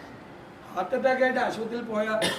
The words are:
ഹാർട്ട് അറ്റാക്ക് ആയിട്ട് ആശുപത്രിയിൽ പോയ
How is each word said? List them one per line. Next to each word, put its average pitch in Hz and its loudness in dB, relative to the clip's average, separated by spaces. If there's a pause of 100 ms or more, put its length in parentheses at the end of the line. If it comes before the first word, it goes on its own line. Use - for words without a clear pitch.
(760)
ഹാർട്ട് 185 0
അറ്റാക്ക് 254 4
ആയിട്ട് 254 4
ആശുപത്രിയിൽ 233 -2
പോയ 214 0 (320)